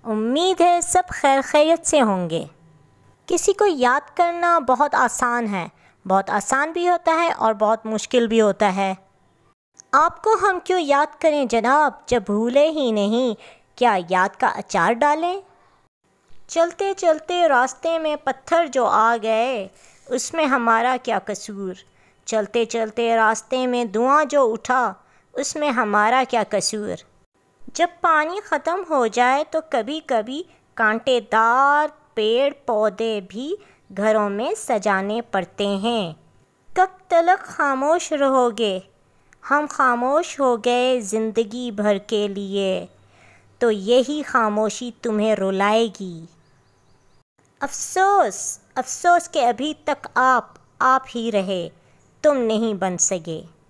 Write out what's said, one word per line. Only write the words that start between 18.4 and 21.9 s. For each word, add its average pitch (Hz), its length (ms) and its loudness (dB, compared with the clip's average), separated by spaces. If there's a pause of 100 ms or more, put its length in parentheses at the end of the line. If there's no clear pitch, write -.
जो 247 180 0
आ 220 320 2
गए, 220 520 -2 (420)
उसमें 311 340 -2
हमारा 240 520 2
क्या 220 220 -2
कसूर? 196 580 -10 (500)